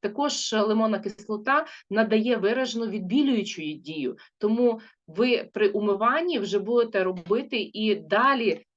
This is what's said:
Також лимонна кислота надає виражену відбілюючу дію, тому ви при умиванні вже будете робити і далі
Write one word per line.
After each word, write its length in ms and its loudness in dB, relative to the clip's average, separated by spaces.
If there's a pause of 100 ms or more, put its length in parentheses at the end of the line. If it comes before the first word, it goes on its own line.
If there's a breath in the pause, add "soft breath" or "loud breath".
Також 520 -4
лимонна 460 2
кислота 640 -2 (240 loud breath)
надає 480 2
виражену 500 -2
відбілюючу 760 0
дію, 560 -8 (200 loud breath)
тому 420 2 (280 loud breath)
ви 460 0
при 160 2
умиванні 720 0
вже 200 -2
будете 440 0
робити 720 -2
і 220 2
далі 720 2 (120)